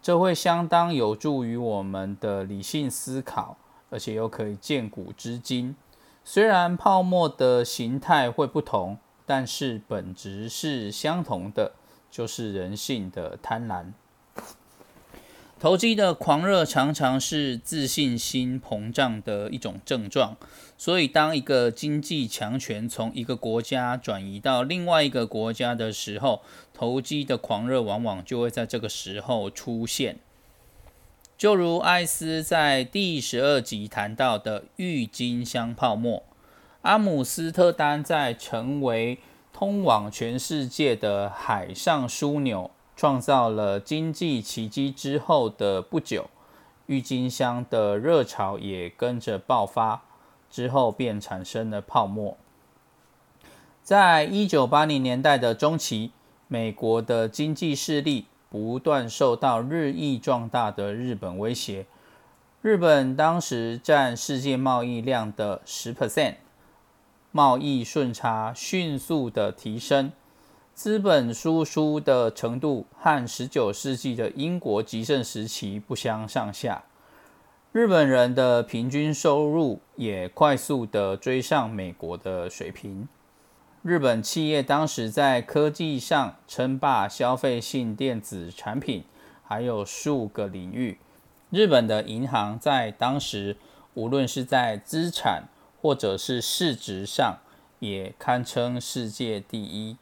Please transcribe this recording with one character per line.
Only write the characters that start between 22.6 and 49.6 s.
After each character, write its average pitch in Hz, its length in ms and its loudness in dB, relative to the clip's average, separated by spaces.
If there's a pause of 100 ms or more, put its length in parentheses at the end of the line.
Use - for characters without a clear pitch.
从 113 280 -4
一 113 80 -6
个 123 120 -4
国 113 240 -2
家 123 380 -2
转 101 260 -6
移 98 160 -10
到 127 220 2
另 175 240 -2
外 165 160 6
一 143 80 4
个 120 160 0
国 110 260 -2
家 120 220 -2
的 113 180 -2
时 104 280 -8
候， 123 240 0 (320)
投 127 260 -2
机 143 240 -4
的 127 140 0
狂 110 280 -4
热 127 140 2
往 107 220 -2
往 95 200 -4
就 120 160 -4
会 120 120 0
在 113 160 -4
这 120 120 -4
个 107 80 -6
时 101 320 -8
候 107 300 -2
出 117 380 -6
现。 117 320 -4 (1160)
就 208 200 4
如 170 240 2
艾 180 260 2
斯 160 380 -4
在 147 400 4
第 175 360 -2
十 120 220 -2
二 139 180 4
集 107 280 -6
谈 104 280 -4
到 120 220 2
的 107 280 -6 (100)
郁 160 320 -2
金 123 360 -4
香 120 300 -4
泡 113 220 2
沫， 113 260 -2 (600)
阿 202 160 6
姆 170 240 2
斯 165 280 -4
特 175 200 6
丹 151 320 2
在 143 280 0
成 131 520 -4
为 117 340 0 (340)
通 202 300 -2
往 107 300 4
全 117 260 -4
世 139 300 -2
界 123 280 2
的 101 320 0
海 98 460 -4
上 143 340 0
枢 147 340 -2
纽， 101 280 -2 (260)
创 139 260 2
造 131 260 4
了 104 320 0
经 156 320 -4
济 151 300 -2
奇 110 260 -8
迹 135 220 -2
之 139 300 -4
后 139 280 2
的 101 360 -2
不 - 160 -2
久， - 320 -6 (560)
郁 135 120 0
金 127 300 -2
香 123 400 -2
的 104 260 2
热 139 280 4
潮 101 340 -4
也 92 320 -6
跟 123 300 -2
着 110 180 -4
爆 107 300 2